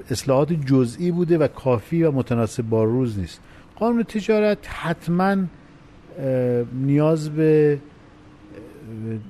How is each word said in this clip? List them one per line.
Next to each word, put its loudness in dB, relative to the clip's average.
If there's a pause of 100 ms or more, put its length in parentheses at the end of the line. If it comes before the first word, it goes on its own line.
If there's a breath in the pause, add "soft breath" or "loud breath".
(100)
اصلاحات 0
جزئی 0
بوده 2
و 4
کافی -2
و 4
متناسب -2
با 0
روز 0
نیست. -8 (360 loud breath)
قانون 0
تجارت 0 (100)
حتماً، -2
اه، -2 (100)
نیاز 2
به، 4
اه، -16 (120)